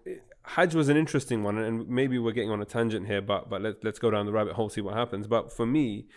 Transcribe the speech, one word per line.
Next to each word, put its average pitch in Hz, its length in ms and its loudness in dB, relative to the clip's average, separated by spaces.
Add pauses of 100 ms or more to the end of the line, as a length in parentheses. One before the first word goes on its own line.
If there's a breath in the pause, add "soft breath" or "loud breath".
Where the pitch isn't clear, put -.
(420)
Hajj 165 320 2
was 156 140 4
an 147 80 6
interesting 139 460 2
one, 104 160 0
and 113 300 -2
maybe 127 300 2
we're 117 140 0
getting 110 180 -2
on 104 120 0
a 104 40 -6
tangent 110 400 -2
here, 101 160 0
but, 98 260 -2
but 98 140 -4
let, 107 200 -4
let's 107 160 -4
go 117 120 2
down 104 160 2
the 104 60 -2
rabbit 107 220 0
hole, 110 140 -2
see 101 140 -6
what 98 120 -6
happens. 107 320 -4
But 110 260 0
for 117 140 -2
me, 117 400 0 (100)